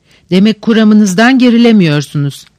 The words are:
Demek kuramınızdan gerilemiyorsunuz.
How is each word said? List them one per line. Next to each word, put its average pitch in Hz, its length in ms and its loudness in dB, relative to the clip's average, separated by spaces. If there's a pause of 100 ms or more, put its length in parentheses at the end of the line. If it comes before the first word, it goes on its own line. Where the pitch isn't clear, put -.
(300)
Demek 202 320 -2
kuramınızdan 214 760 0
gerilemiyorsunuz. 190 1080 -2 (140)